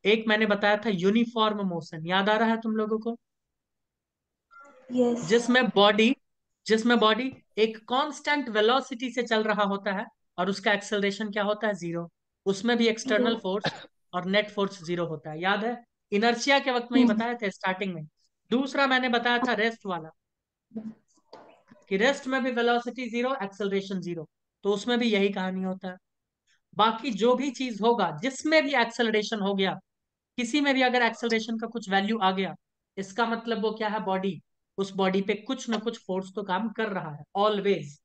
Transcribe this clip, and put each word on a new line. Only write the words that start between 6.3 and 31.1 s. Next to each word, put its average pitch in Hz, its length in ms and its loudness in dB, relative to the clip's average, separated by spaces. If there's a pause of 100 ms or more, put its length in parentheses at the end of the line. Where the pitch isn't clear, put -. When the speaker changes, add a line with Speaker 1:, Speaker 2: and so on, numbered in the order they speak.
Speaker 1:
जिसमें 226 320 4
body 220 380 2 (220)
एक 220 300 0
constant 294 600 -2
velocity 233 600 0
से 247 120 -4
चल 226 200 0
रहा 214 200 2
होता 196 300 -2
है 208 140 -4 (320)
और 185 120 0
उसका 202 220 0
acceleration 202 580 -2
क्या 208 120 -2
होता 208 240 -2
है? 208 80 0
ज़ीरो। 170 360 -8 (360)
उसमें 196 300 0
भी 233 100 2
एक्सटर्नल 220 400 0
Speaker 2:
ज़ीरो। 226 120 0
Speaker 1:
फोर्स - 480 -4 (260)
और 180 120 -4
net 208 260 2
force 190 340 -4
zero 175 220 -2
होता 156 240 -10
है, 156 100 -10
याद 202 240 0
है? 240 200 -6 (280)
इनर्शिया 233 460 2
के 269 120 0
वक्त 240 220 -2
में 254 80 6
ही 247 60 8
Speaker 2:
हम्म। 220 100 4
Speaker 1:
बताया 233 180 -2
था 226 140 -4
starting 185 460 -4
में। 156 100 -10 (460)
दूसरा 269 360 2
मैंने 254 220 2
बताया 240 300 2
था 247 140 0
rest 226 340 -2
वाला, 165 240 -6 (1800)
कि 196 80 0
rest 269 300 2
में 262 180 0
भी 262 60 0
velocity 240 580 0
zero, 247 340 -2
acceleration 196 580 -4
zero, 165 300 -8 (320)
तो 202 100 0
उसमें 208 260 0
भी 240 80 0
यही 202 220 2
कहानी 190 340 -4
होता 190 260 -6
है। 185 80 -12 (760)
बाकी 220 360 2
जो 226 240 2
भी 269 160 -2
चीज 240 320 -8
होगा, 202 400 2
जिसमें 302 420 2
भी 285 100 -2
acceleration 220 680 0
हो 196 140 -2
गया, 190 260 -2 (560)
किसी 247 240 -2
में 285 140 2
भी 262 80 2
अगर 247 200 2
acceleration 226 560 -2